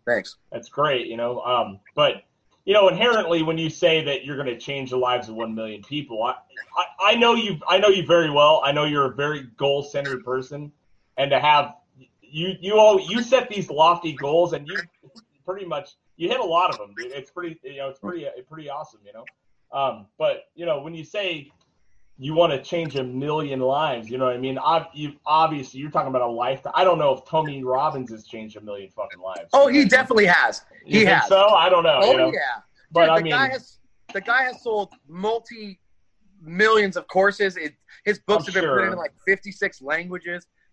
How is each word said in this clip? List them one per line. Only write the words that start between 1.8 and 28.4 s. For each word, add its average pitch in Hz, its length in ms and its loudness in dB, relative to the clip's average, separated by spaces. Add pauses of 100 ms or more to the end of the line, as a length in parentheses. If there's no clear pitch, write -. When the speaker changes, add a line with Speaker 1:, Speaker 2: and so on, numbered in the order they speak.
Speaker 2:
but, 147 280 0 (420)
you 196 80 2
know, 202 140 8
inherently, 180 560 2
when 165 140 -2
you 160 120 -4
say 160 360 0
that 135 200 -4
you're 139 120 -10
gonna 127 200 -6
change 135 320 -10
the 127 80 -4
lives 123 320 -2
of 110 60 -14
one 113 180 -8
million 107 300 -10
people, 117 400 -8
I, - 120 -4 (420)
I, 185 340 -2
I 233 40 2
know 233 200 4
you, 202 320 -4
I 185 100 2
know 202 120 4
you 190 160 2
very 165 260 4
well. 147 320 6
I 143 80 0
know 147 140 0
you're 143 260 0
a 107 40 -16
very 143 280 -4 (140)
goal-centered 139 680 -4
person, 139 460 -8 (460)
and 139 140 -2
to 135 80 2
have, 147 360 2 (460)
you, 170 380 -8
you 208 200 2
all, 214 200 8
you 220 220 -4
set 240 280 0
these 202 200 -8
lofty 160 440 2
goals, 156 400 0
and 143 140 -10
you 190 100 -10 (680)
pretty 190 220 -10
much, 147 240 -8 (260)
you 165 100 -4
hit 254 120 -2
a 233 40 -4
lot 175 280 0
of - 80 -10
them, 101 180 -16
dude. - 140 -14
It's 139 180 -14
pretty, 170 320 -12
you 139 160 -16
know, 135 120 -8
it's 131 100 -16
pretty, 170 260 -10
uh, 135 60 -8 (180)
pretty 151 180 -16
awesome, 139 380 -14
you 104 80 -20
know? 113 120 -20 (460)
Um, 120 360 -4 (100)
but, 151 280 -2 (100)
you 170 100 -12
know, 147 160 -2
when 165 140 -12
you 160 80 -14
say 175 480 -8 (680)
you 139 160 -8
wanna 156 300 4
change 160 320 -6
a 135 80 -2
million 139 560 -4
lives, 131 500 0
you 127 80 -8
know 131 80 -2
what 123 80 0
I 123 60 -6
mean? 135 180 -6
Ob-, 156 360 0
you, 147 200 -10 (120)
obviously, 147 560 0
you're 151 100 -12
talking 151 160 -2
about 131 160 0
a 120 80 -2
lifetime. 127 420 -4
I 170 120 2
don't 170 120 4
know 143 160 2
if - 120 -6
Tony 147 380 -4
Robbins 131 480 -2
has 107 140 -16
changed 110 300 -16